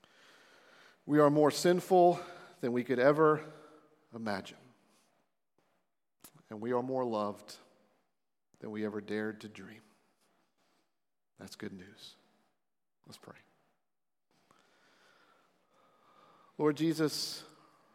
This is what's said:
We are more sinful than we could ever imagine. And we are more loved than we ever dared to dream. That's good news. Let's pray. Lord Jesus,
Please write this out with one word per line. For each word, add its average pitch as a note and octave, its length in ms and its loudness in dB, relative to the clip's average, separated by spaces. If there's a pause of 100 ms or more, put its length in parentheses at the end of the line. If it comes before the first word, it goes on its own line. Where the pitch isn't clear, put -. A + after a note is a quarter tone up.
(1080)
We D3 120 2
are D3 100 8
more D3 220 6
sinful F3 680 4 (420)
than A#2+ 120 -4
we B2 100 -2
could B2 160 -2
ever D3+ 440 4 (720)
imagine. G#2+ 420 -8 (1900)
And G#2+ 120 -14
we A#2+ 120 -4
are A#2+ 100 2
more C3 220 -4
loved G#2 520 -4 (1040)
than A2+ 100 -12
we G#2+ 160 -6
ever G#2 160 -6
dared G#2+ 400 -8
to A2 60 -16
dream. G#2+ 340 -20 (1600)
That's - 180 -18
good G2+ 160 -12
news. G2 420 -20 (920)
Let's - 120 -20
pray. - 180 -20 (3250)
Lord D3+ 200 0
Jesus, D#3 680 -2 (520)